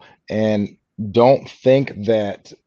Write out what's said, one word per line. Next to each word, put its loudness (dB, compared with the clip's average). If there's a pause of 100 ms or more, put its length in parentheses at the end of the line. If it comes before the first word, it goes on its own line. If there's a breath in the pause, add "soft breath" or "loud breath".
(280 soft breath)
and -2 (360)
don't 2
think 0 (140)
that -4 (140)